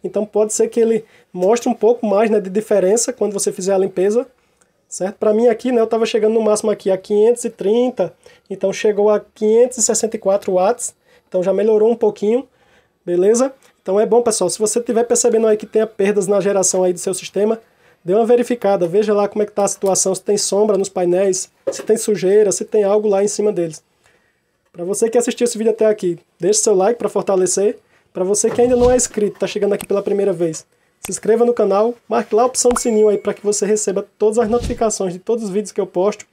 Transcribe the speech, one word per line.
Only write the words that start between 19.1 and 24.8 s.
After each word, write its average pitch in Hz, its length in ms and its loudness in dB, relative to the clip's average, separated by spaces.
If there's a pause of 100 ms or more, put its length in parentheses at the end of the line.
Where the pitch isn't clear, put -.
lá 202 140 0
como 208 160 -4
é - 20 0
que 208 60 -16
tá 202 140 -2
a - 20 -2
situação, 190 480 -2
se - 80 -14
tem 202 140 0
sombra 202 400 0
nos 196 120 -2
painéis, 185 640 -2 (200)
se - 120 -12
tem 220 140 2
sujeira, 202 540 2
se 214 140 -4
tem 214 180 0
algo 214 240 2
lá 196 160 2
em 208 40 0
cima 208 240 -2
deles. 170 340 -6 (840)
Pra 175 140 -12